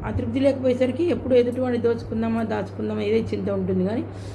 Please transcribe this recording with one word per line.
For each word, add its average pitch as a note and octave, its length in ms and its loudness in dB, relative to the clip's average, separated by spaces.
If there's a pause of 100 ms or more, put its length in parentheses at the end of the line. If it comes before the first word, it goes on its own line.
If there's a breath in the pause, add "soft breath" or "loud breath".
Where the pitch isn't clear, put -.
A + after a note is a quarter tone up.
ఆ A3 40 -4
తృప్తి A#3 300 -2
లేకపోయేసరికి C4 640 2
ఎప్పుడు B3+ 300 0
ఎదుటివాడిని B3 480 2
దోచుకుందామా, A3+ 600 0
దాచుకుందామా, G#3+ 600 -4
ఇదే G#3+ 180 2
చింత G3+ 300 -2
ఉంటుంది F#3+ 340 0
కానీ A3+ 200 0 (300 loud breath)